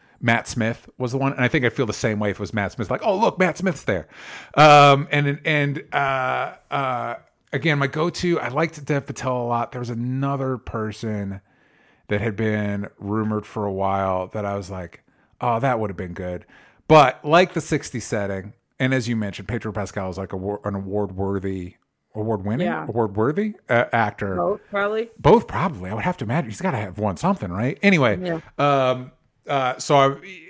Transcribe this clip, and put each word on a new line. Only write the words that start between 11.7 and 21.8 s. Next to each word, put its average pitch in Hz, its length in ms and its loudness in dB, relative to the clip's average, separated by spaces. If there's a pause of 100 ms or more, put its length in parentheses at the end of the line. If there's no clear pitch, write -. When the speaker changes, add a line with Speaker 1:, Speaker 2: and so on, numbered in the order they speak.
Speaker 1:
that 104 140 0
had 107 140 -2
been 104 520 -2 (100)
rumored 107 480 -2
for 104 200 -6
a 101 60 -2
while 95 560 0
that 104 180 -6
I 101 100 -4
was 95 160 -8
like, 92 320 -12 (380)
"Oh, 117 180 0
that 123 200 0
would 104 100 -2
have 87 80 -8
been 90 160 -8
good." 90 320 -8 (420)
But 147 380 6
like 170 280 4
the 160 80 -2
sixties - 440 -4
setting, 98 480 -4 (260)
and 131 140 0
as 123 140 0
you 120 80 -2
mentioned, 104 320 -6
Pedro 113 260 -6
Pascal 95 360 -6
is, 90 80 -8
like, 98 160 -8
a 95 40 -6
war-, 101 260 -6
an 101 120 -4
award-worthy, 95 1000 -4 (400)